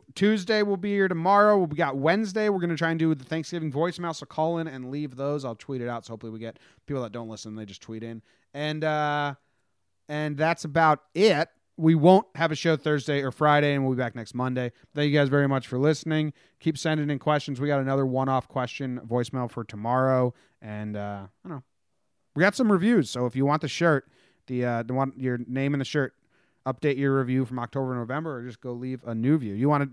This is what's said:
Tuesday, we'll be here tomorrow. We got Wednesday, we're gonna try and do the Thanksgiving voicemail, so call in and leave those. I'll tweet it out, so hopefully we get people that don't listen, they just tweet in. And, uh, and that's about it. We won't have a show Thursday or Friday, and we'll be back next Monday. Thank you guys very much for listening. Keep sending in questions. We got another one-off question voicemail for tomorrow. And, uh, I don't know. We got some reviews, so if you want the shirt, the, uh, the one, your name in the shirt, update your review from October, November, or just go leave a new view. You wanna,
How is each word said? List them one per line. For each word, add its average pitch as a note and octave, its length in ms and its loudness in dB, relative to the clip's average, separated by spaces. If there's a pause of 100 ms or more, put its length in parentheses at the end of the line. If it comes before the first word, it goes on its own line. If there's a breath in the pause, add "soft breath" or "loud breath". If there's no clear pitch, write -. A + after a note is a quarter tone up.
(140)
Tuesday, G#3+ 480 2
we'll G3+ 160 0
be G3 140 -4
here G3 140 2
tomorrow. G3 520 4
We D#3 180 0
got C#3+ 220 0
Wednesday, G3+ 500 2
we're G3 120 0
gonna E3+ 180 -2
try E3 100 0
and E3 100 0
do D#3+ 160 2
the C3 100 -14
Thanksgiving D#3+ 460 -6
voicemail, E3 460 -4
so - 80 -14
call D#3+ 320 -2
in E3 120 -4
and B2+ 220 -12
leave C#3+ 260 -8
those. C#3 280 -4
I'll A#2+ 100 -6
tweet C3 280 -8
it A#2+ 60 -6
out, A#2 180 -8
so A#2 80 -12
hopefully A2 180 -12
we A2 60 -12
get A2+ 200 -12 (280 soft breath)
people C3+ 160 -6
that A2 100 -8
don't A#2 160 -10
listen, G#2+ 280 -12
they A2 100 -10
just F#2+ 160 -16
tweet A2+ 200 -12
in. A2+ 200 -12 (320)
And, D3+ 300 -4
uh, D3 500 0 (760)
and D3+ 300 -4
that's D#3+ 260 0
about D#3 380 2 (120)
it. E3+ 340 4 (280)
We D#3+ 180 6
won't F3+ 320 8 (100)
have D#3+ 140 0
a D#3 40 -2
show D#3+ 240 2
Thursday D3 420 0
or C3+ 100 -2
Friday, D3 440 4
and C#3 100 0
we'll C3 120 0
be - 20 -4
back B2 160 -4
next A2+ 200 -12
Monday. B2+ 380 -4 (220 soft breath)
Thank D3 180 0
you D3+ 60 4
guys C#3+ 100 4
very C#3+ 200 4
much C3+ 180 0
for B2 120 -4
listening. D#3 540 0 (260 soft breath)
Keep D#3 200 -2
sending D#3 320 0
in C#3+ 80 -2
questions. D3 420 -2
We C#3+ 80 -2
got C#3+ 120 2
another C3+ 260 0
one-off C3 420 0
question B2+ 580 -6
voicemail A#2+ 440 -2
for A#2 140 -8
tomorrow. B2+ 680 0 (300 soft breath)
And, G#2+ 340 -8
uh, G2+ 300 -8 (180)
I F3+ 40 -16
don't D#3+ 100 -10
know. B2+ 40 -16 (720)
We C#3+ 60 0
got G3 140 4
some A3+ 180 2
reviews, F#3+ 380 4
so B2 160 -2
if A#2+ 100 -4
you C3+ 80 2
want D3 160 2
the D3 80 -6
shirt, D#3+ 400 2 (380 soft breath)
the, B2 180 -4
uh, A#2+ 180 -2
the A#2 100 -6
one, C3+ 240 0
your B2+ 220 -2 (100)
name C3+ 260 -2
in C#3+ 40 0
the C3+ 80 -2
shirt, C#3+ 280 -2 (520)
update C3 320 0
your C3+ 200 2
review B2+ 280 0
from B2+ 120 -8
October, B2+ 360 -4
November, C3 420 -6
or A#2+ 60 -10
just B2 180 -14
go B2 120 -10
leave B2+ 320 -8
a A#2 100 -6
new B2+ 240 2
view. G#2+ 160 -4
You B2 160 2
wanna, C#3+ 220 2